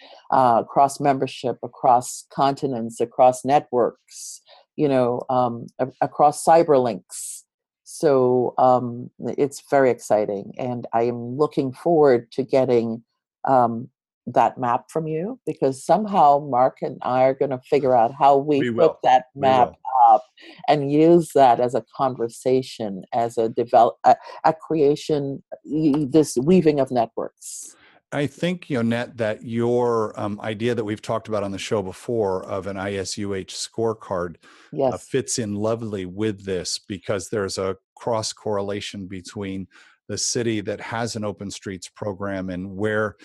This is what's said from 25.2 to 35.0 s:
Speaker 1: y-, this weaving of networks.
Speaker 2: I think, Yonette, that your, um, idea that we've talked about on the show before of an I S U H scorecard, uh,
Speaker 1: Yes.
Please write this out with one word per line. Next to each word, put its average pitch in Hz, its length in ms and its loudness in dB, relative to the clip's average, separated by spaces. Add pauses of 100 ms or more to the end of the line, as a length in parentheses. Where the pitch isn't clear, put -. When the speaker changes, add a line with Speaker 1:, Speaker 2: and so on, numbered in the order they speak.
Speaker 1:
y-, 151 460 0
this 151 260 2
weaving 151 460 4
of 131 100 -2
networks. - 800 -6 (380)
Speaker 2:
I 143 160 -2
think, 175 400 -6
Yonette, 117 500 -2
that 110 260 -4
your, 117 760 0
um, 104 220 -6
idea 113 340 -4
that 113 100 -4
we've 104 160 -6
talked 113 280 -6
about 104 140 -2
on 98 80 -6
the 95 60 -8
show 107 240 -4
before 95 640 -4
of 98 220 -8
an 98 100 -8
I 101 180 -6
S 95 220 -8
U 101 160 -6
H 95 200 -10
scorecard, 101 800 -6
uh, - 40 -20 (320)
Speaker 1:
Yes. 135 360 -4